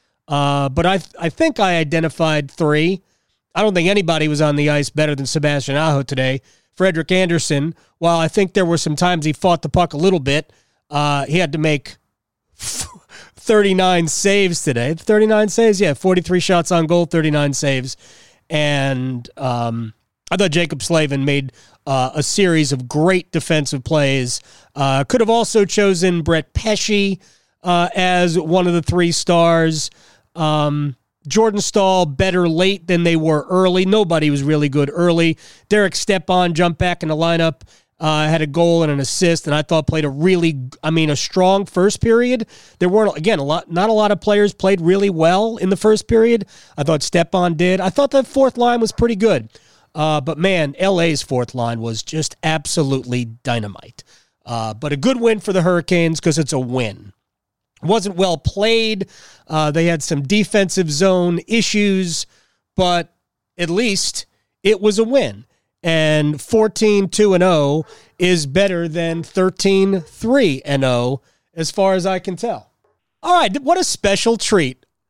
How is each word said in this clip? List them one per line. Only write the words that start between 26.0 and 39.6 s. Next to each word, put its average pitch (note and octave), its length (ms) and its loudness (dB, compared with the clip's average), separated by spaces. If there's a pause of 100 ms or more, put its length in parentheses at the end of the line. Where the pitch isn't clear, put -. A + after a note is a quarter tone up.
Brett D#3 320 -2
Pesce, G3+ 640 -2 (460)
uh, F3 320 2
as F3+ 420 0
one F3+ 300 0
of F3 60 0
the E3+ 100 0
three E3+ 300 0
stars. E3 760 2 (460)
Um, D3 600 -2 (320)
Jordan G#3 340 0
Staal F#3+ 440 2
better F3 420 0
late F3 400 0
than F3 160 2
they E3+ 120 2
were D#3 340 0
early. F#3 360 2
Nobody E3+ 440 2
was C#3+ 140 -2
really D3 260 0
good C#3+ 240 0
early. E3 440 2 (320)
Derek G3+ 260 2
Stepan F3+ 580 0
jumped E3+ 260 0
back F3 240 -4
in D#3 60 -4
the D#3 60 -2
lineup, E3 460 0 (380)
uh, D3+ 280 0
had D#3+ 140 2
a D#3 60 -2
goal E3+ 360 2
and D3+ 80 0
an C#3+ 80 -2
assist, E3 480 -2
and D3 80 0
I D3+ 80 0